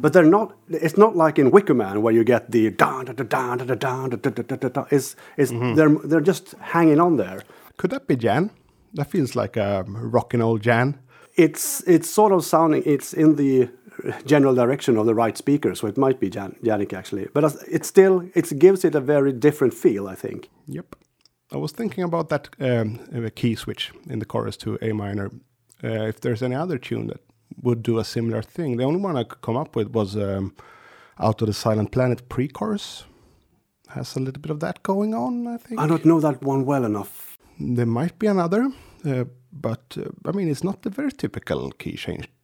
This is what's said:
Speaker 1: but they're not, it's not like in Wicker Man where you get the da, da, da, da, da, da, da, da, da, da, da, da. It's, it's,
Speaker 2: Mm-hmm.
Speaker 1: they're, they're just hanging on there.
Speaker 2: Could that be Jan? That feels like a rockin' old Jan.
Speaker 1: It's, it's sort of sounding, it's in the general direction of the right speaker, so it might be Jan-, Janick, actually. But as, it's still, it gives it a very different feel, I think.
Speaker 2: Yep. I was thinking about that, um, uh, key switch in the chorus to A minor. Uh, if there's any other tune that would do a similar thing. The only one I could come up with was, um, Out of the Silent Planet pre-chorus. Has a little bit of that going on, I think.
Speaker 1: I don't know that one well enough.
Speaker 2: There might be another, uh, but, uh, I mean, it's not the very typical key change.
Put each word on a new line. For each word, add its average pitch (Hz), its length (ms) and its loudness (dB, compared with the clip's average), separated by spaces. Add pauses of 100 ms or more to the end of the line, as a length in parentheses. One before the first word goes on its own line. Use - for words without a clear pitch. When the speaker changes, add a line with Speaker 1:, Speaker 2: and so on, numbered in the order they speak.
Speaker 1:
but 147 80 4
they're 160 260 8
not, 220 140 -2 (160)
it's 160 300 -2
not 214 180 6
like 156 220 4
in 135 120 6
Wicker 196 220 6
Man 107 300 0
where 113 100 4
you 113 120 6
get 117 260 2
the 110 180 4
da, 131 360 0
da, 123 100 -10
da, 123 100 -6
da, 123 320 -4
da, 123 80 -8
da, 127 100 -4
da, 131 320 -6
da, 123 100 -6 (140)
da, 117 120 -8
da, 131 140 -8
da, 131 120 -4
da. 135 220 -4
It's, 135 260 0 (220)
it's, 135 120 2
Speaker 2:
Mm-hmm. 120 260 -2
Speaker 1:
they're, 151 200 6 (120)
they're 160 120 2 (120)
just - 280 -8
hanging 160 400 4
on 175 160 4
there. 95 240 -4 (380)
Speaker 2:
Could 180 120 -2
that 269 160 -8
be 156 80 2
Jan? 120 360 0 (420)
That 143 180 -6
feels 139 240 -2
like 107 220 -4
a 101 320 0
rockin' 113 540 -2
old 113 180 0
Jan. 120 380 2 (380)
Speaker 1:
It's, - 500 2
it's 165 240 4
sort 214 220 4
of 175 120 2
sounding, 156 400 2
it's 143 300 -2
in 156 220 4
the 131 340 2 (560)
general 135 280 6
direction 123 440 2
of 107 80 2
the 113 80 2
right 113 240 0
speaker, 139 360 0
so - 120 -6
it 104 100 -4
might 135 240 2
be 98 80 -2
Jan-, 95 340 -10
Janick, 107 300 -2
actually. 95 400 -10
But 147 120 2
as, 147 100 2 (120)
it's 165 220 -4
still, 190 460 6
it 151 240 -2
gives 185 260 6
it 151 100 2
a 147 60 2
very 139 320 2
different 131 400 2
feel, 101 340 0
I 95 100 -12
think. - 340 -12 (160)
Speaker 2:
Yep. 147 300 -14 (540)
I 139 60 -10
was 151 160 -6
thinking 190 320 -6
about 165 240 -4
that, - 220 -4 (100)
um, 120 400 -2 (160)
uh, 113 180 -6
key 117 200 0
switch - 360 -10 (200)
in 117 80 -8
the 107 80 -8
chorus 110 320 -6
to 110 240 -6
A 113 100 -4
minor. 101 380 -6 (520)
Uh, 110 260 -4
if 110 120 -8
there's 120 220 -4
any 127 140 -4
other 165 220 -4
tune 113 280 -6
that - 140 -10 (420)
would 120 200 0
do 113 160 0
a 107 60 -2
similar 113 380 -4
thing. 139 340 -6
The 123 80 -2
only 160 160 0
one 185 160 -4
I 117 80 -2
could - 160 -16
come 117 200 -4
up - 160 -8
with 107 180 -2
was, 104 220 -2
um, 98 380 -4 (640)
Out 107 240 0
of 110 40 0
the 107 80 -2
Silent 107 380 0
Planet 123 360 -2
pre-chorus. - 760 -6 (840)
Has - 280 -10
a 135 40 -4
little 131 200 -8
bit 156 100 -12
of 151 100 -6
that 175 220 -8
going 208 320 -2
on, 240 320 -6
I 240 120 -8
think. - 220 -10
Speaker 1:
I 151 60 0
don't 160 180 0
know 160 160 6
that 147 220 0
one 135 220 0
well 135 200 0
enough. - 540 -6 (220)
Speaker 2:
There 120 260 -2
might 117 320 -2
be 214 80 -2
another, 190 460 0 (320)
uh, 131 200 -2 (280)
but, 123 440 -8
uh, - 120 -10 (200)
I 156 40 -4
mean, 190 160 -2
it's 143 160 -2
not 196 180 -4
the 220 80 -4
very 269 220 -6
typical - 600 -6
key - 240 -10
change. - 320 -10 (160)